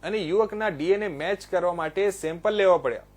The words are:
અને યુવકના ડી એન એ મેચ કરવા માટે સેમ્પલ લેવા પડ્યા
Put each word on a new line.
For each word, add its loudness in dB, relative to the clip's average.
અને -4
યુવકના 0
ડી -2
એન 4
એ -4
મેચ -4
કરવા 0
માટે 0
સેમ્પલ -4
લેવા 6
પડ્યા -2